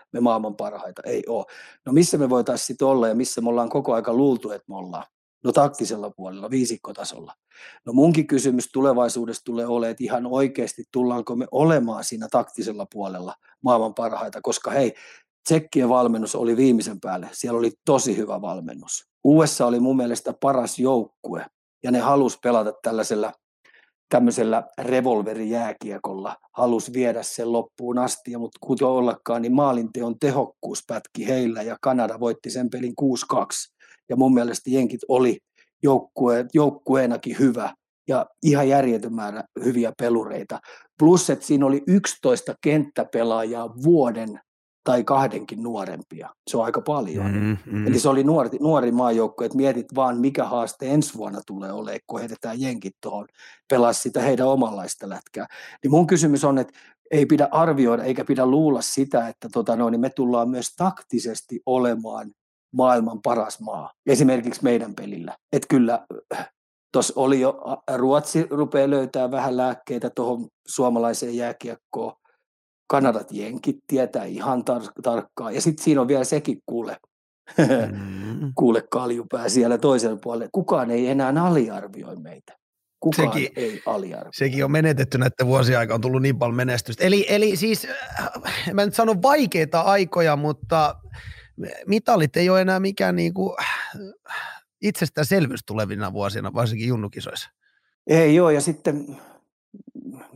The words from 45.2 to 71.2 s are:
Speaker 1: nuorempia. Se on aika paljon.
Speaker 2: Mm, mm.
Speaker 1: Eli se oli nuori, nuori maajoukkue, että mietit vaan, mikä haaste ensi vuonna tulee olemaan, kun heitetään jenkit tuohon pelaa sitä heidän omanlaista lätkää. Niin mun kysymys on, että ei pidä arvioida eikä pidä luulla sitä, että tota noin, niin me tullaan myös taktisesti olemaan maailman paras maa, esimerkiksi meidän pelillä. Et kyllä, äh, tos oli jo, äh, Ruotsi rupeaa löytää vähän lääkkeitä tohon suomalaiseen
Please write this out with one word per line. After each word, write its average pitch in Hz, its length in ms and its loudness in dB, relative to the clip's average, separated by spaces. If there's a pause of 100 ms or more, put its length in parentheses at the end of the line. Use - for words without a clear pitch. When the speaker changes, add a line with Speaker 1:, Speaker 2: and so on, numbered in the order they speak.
Speaker 1:
nuorempia. 92 680 -10 (200)
Se - 60 -4
on 113 80 0
aika 117 160 -4
paljon. 101 460 -4
Speaker 2:
Mm, 104 300 0 (160)
mm. 104 140 -2
Speaker 1:
Eli 117 120 2
se 127 100 2
oli 135 160 2
nuori, 143 240 2 (120)
nuori 143 320 2
maajoukkue, 117 540 0
että 123 100 -6
mietit 131 380 0
vaan, 127 260 0
mikä 135 240 0
haaste 120 460 -6
ensi 147 240 0
vuonna 101 320 -10
tulee 98 260 -12
olemaan, 107 340 -10
kun 113 120 -10
heitetään 113 420 -10
jenkit 117 400 -6
tuohon 104 260 -10 (440)
pelaa 120 220 6
sitä 127 280 -4
heidän 127 280 2
omanlaista 110 600 0
lätkää. - 380 -12 (360)
Niin 135 80 0
mun 165 160 6
kysymys 151 380 4
on, 139 140 4
että 127 140 -2 (380)
ei 143 160 4
pidä 143 240 4
arvioida 135 540 4
eikä 127 200 -2
pidä 127 220 2
luulla 139 360 4
sitä, 135 460 0
että 113 240 -14
tota 117 240 0
noin, 117 160 0
niin 117 80 0
me 131 100 0
tullaan 123 400 0
myös 123 260 -6
taktisesti 120 920 -4
olemaan 117 640 -2 (400)
maailman 120 500 2
paras 117 380 -2
maa, 110 320 -10 (140)
esimerkiksi 127 560 2
meidän 117 320 0
pelillä. 95 420 -12 (160)
Et 143 160 0
kyllä, 120 380 2 (280)
äh, - 180 -10 (400)
tos 123 240 0
oli 135 240 4
jo, 135 220 0 (280)
äh, 131 60 -2
Ruotsi 147 540 2
rupeaa 143 400 2
löytää 131 400 0
vähän 127 260 -2
lääkkeitä 123 540 -4
tohon 120 380 -4 (200)
suomalaiseen 120 680 0